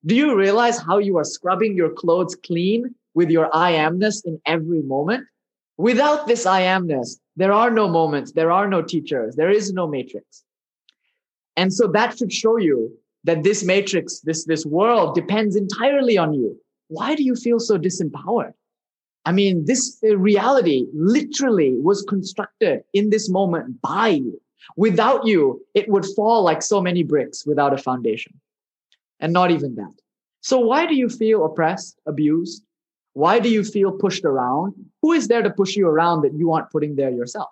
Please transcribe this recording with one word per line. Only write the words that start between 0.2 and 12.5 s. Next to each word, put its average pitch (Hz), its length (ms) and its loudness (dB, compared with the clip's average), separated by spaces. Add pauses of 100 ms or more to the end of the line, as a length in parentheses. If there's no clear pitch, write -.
realize 220 420 2
how 170 200 0
you 196 180 0
are 151 60 0
scrubbing 185 520 -2
your 165 160 0
clothes 175 440 -2
clean 202 580 -2 (220)
with 165 160 2
your 160 240 2
I 175 180 2
amness 180 500 0
in 165 220 -8
every 160 380 -2
moment? 151 420 -4 (520)
Without 254 500 2
this 233 180 0
I 185 160 2
amness, 175 560 -2 (180)
there 190 160 2
are 233 200 2
no 214 180 2
moments, 160 440 -2
there 165 180 2
are 160 160 2
no 180 160 0
teachers, 131 520 -4
there 160 140 0
is 202 240 0
no 180 140 -4
matrix. - 560 -10 (1120)
And 185 160 0
so 226 140 2
that 220 300 0
should 233 140 -6
show 226 260 0